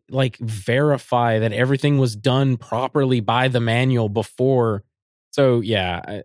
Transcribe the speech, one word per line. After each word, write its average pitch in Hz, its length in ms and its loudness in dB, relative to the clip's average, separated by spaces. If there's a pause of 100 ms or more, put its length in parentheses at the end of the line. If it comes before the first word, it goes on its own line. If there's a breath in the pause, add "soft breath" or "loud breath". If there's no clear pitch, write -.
like, 131 280 -2
verify 120 1000 0
that 110 160 0
everything 139 460 0
was 123 160 0
done 131 420 0
properly 131 600 -2
by 117 280 0
the 123 120 0
manual 117 500 0
before. 113 760 0 (480)
So, 127 300 2
yeah, 92 400 -2 (240)